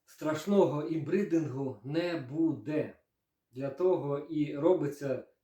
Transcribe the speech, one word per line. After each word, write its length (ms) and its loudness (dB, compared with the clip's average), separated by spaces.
страшного 800 2
імбридингу 1000 0
не 460 -2
буде. 680 -2
Для 180 -6
того 480 0
і 380 -2
робиться 680 0